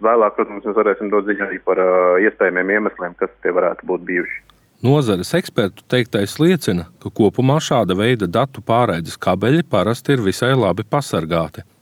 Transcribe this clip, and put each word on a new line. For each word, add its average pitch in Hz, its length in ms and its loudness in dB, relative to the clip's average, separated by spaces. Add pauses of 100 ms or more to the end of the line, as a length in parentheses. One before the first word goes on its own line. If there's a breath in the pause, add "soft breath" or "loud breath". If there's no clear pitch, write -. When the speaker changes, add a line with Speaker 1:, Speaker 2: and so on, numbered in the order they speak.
Speaker 1:
Vēlāk, 110 320 4
protams, 101 320 -4
mēs 101 100 -2
varēsim 104 360 0
dot 101 160 0
ziņu 98 180 -2
arī 92 160 -8
par, 92 160 0
ā, 92 100 2 (380)
iespējamiem 92 480 0
iemesliem, 92 420 -4
kas - 240 -6
tie 90 140 -2
varētu 90 340 -2
būt 87 220 -4
bijuši. 87 280 -6 (440)
Speaker 2:
Nozares 117 520 2
ekspertu - 560 -4
teiktais 110 480 -2
liecina, 135 460 0 (180)
ka 104 80 -10
kopumā 123 480 2
šāda 107 400 0
veida 110 280 0
datu 110 360 -2
pārraides 104 560 0
kabeļi 107 480 0
parasti 110 480 0
ir 120 80 -2
visai 127 320 0
labi 104 320 0
pasargāti. 82 760 -4 (160)